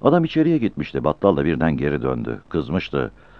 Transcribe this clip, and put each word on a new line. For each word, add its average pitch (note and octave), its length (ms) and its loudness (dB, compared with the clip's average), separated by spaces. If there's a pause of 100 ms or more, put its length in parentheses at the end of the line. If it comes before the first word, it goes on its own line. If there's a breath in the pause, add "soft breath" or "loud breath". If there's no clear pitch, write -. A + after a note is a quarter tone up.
Adam E3 220 4
içeriye D#3+ 340 2
gitmişti. D2 460 -4
Battal D2+ 340 2
da C#2+ 80 0
birden D#2+ 320 2
geri C#2+ 240 -2
döndü. A#1 380 -4 (100)
Kızmıştı. C#2+ 640 -4 (280 soft breath)